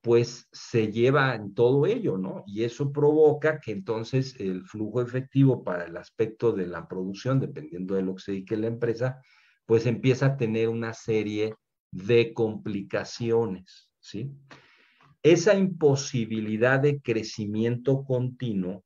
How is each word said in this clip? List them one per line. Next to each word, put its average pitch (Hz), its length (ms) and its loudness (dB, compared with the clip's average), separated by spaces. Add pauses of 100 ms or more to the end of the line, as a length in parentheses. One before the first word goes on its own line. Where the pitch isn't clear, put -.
pues, 117 520 2
se 110 380 -2
lleva 131 440 2
en 107 180 -10
todo 135 320 4
ello, 185 320 0
¿no? 95 300 -6
Y 101 180 -4
eso 139 260 -4
provoca 151 720 4
que 110 120 -8
entonces 110 680 -4
el 92 240 -4
flujo 107 380 -4
efectivo 131 600 2
para 90 220 -4
el 85 140 -12
aspecto - 540 -2
de 95 140 -2
la 85 220 -10
producción, 95 500 -4
dependiendo 92 560 -6
de 95 80 0
lo 92 120 -2
que 92 80 -16
se 101 100 -8
dedique 98 240 -6
la 107 120 -2
empresa, 117 520 -4 (460)
pues 113 180 4
empieza 127 420 2
a 135 100 2
tener 113 340 0
una 113 240 -4
serie 107 600 -2 (380)
de 113 400 2
complicaciones, 104 1600 -4 (100)
¿sí? 135 320 -10 (880)
Esa 170 320 6
imposibilidad 127 1300 2
de 143 200 2
crecimiento 113 1040 -2
continuo 120 800 -4